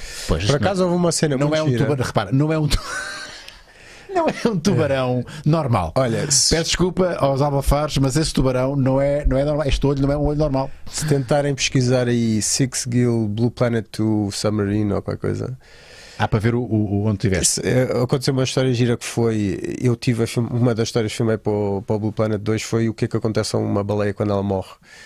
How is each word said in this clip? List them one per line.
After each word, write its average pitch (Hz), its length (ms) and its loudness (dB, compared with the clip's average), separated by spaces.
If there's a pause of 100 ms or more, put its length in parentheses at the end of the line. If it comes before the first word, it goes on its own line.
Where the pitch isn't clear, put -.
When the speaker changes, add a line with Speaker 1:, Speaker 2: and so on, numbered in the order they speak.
(300)
Speaker 1:
Pois, 85 160 0
Speaker 2:
Por 135 60 2
Speaker 1:
não, 139 40 2
Speaker 2:
acaso 185 300 0
houve 175 100 2
uma 175 160 2
cena 151 240 0
Speaker 1:
não 143 140 0
Speaker 2:
muito 156 100 0
Speaker 1:
é 156 40 0
um 156 40 -2
Speaker 2:
gira. 120 160 2
Speaker 1:
tubarão, 123 220 0
repara, 98 260 -2
não 151 220 2
é 160 40 0
um 156 120 2
tu-, - 100 2
<laughs> - 1400 -14
não 330 120 2
é - 220 -2
um 214 80 -2
tubarão 135 680 0 (200)
normal. 120 520 2
Speaker 2:
Olha, 120 340 0
se - 240 2
Speaker 1:
Peço 165 140 0
desculpa 180 500 0
aos 139 220 2
albafares, 143 560 2
mas 135 180 2
esse 156 180 0
tubarão 131 420 2
não 131 260 2
é, 143 240 2
não 131 120 2
é 135 60 2
normal. 147 240 0
Este - 180 0
olho 139 160 2
não 139 120 2
é 147 40 0
um 147 100 0
olho 147 120 -2
normal. 139 320 0 (180)
Speaker 2:
se - 180 -6
tentarem 143 460 2
pesquisar 127 540 2
aí 117 340 2
Six - 500 -2
Gill 117 360 2
Blue 110 240 0
Planet 117 400 0
two 107 400 0
Submarine 104 640 0
ou 92 80 -2
qualquer 98 180 -6
coisa, 104 380 -4 (600)
Speaker 1:
Ah, 107 100 0
para 113 120 0
ver 113 160 2
o, 123 60 0
o, 123 40 -4 (380)
o - 40 0
onde 104 120 0
tiveste. 90 400 0
Speaker 2:
Isso, - 80 -4
eh, 123 360 2
aconteceu 139 300 0
uma 131 100 0
história 131 300 0
gira 120 240 2
que - 80 -12
foi, 110 540 0 (220)
eu 120 140 2
tive 117 280 0
a 113 40 0
film-, 117 240 -2
uma 120 240 2
das 113 140 -2
histórias 110 220 0
que - 60 -10
filmei 110 200 2
para 107 140 -2
o, 101 300 0
para 110 140 -2
o 107 40 0
Blue 107 120 -2
Planet 107 300 -2
dois 107 200 -2
foi 113 280 0
o 107 40 -2
que - 120 -4
é - 20 2
que 113 100 -2
acontece 110 380 -2
a 110 40 0
uma 107 240 0
baleia 104 300 -2
quando 104 180 -2
ela 98 120 0
morre, 95 260 -2 (360)